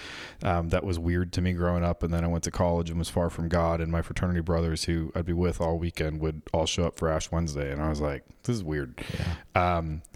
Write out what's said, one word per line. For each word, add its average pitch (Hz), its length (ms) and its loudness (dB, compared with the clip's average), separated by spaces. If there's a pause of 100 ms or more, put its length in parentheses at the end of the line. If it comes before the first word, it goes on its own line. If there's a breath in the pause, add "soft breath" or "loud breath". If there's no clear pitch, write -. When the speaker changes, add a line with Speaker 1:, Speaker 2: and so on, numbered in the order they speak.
(420 loud breath)
Speaker 1:
Um, 85 280 0
that 90 120 2
was 90 160 -2
weird 87 360 0
to 92 60 0
me 90 120 2
growing 87 320 2
up. 85 180 0
And 82 100 0
then 85 120 2
I - 20 2
went 85 180 0
to 85 60 -4
college 85 400 2
and 82 80 -2
was 82 120 0
far 85 200 2
from 85 180 -4
God. 82 320 2
And 82 120 -2
my 82 100 2
fraternity 90 380 0
brothers 82 440 0
who 82 300 0
I'd 90 120 -2
be 90 80 0
with 87 260 2
all 82 180 0
weekend 78 420 -2
would 78 220 -2 (100)
all 80 140 2
show 87 180 0
up 82 140 -2
for 82 100 2
Ash 78 220 0
Wednesday. 73 400 -2
And 71 100 -4
I 78 100 2
was 73 100 -2
like, 73 240 -2 (180)
"This 123 140 0
is 98 80 -6
weird." 76 360 -4 (540 loud breath)
Speaker 2:
Yeah. 90 220 4
Speaker 1:
Um, 80 260 -4 (140)